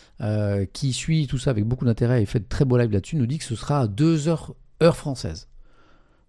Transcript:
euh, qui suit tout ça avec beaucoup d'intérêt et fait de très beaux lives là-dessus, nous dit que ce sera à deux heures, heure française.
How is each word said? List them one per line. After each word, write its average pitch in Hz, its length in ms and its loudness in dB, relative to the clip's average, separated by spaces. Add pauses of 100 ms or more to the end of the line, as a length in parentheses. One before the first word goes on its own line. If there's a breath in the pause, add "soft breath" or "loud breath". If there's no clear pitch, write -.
(200 soft breath)
euh, 104 460 0
qui 135 260 -4
suit 156 360 0
tout 131 100 -4
ça 139 140 -2
avec 104 120 0
beaucoup 120 220 -2
d'intérêt 120 360 2
et 101 40 2
fait 113 160 0
de - 80 -12
très - 160 2
beaux 127 120 4
lives 120 140 2
là-dessus, 101 240 -2
nous 135 100 2
dit 135 120 -2
que - 80 -10
ce 117 100 -6
sera 143 240 -2
à 123 80 2
deux 147 400 2
heures, 165 260 -4 (300)
heure 165 140 6
française. 123 500 -8 (800)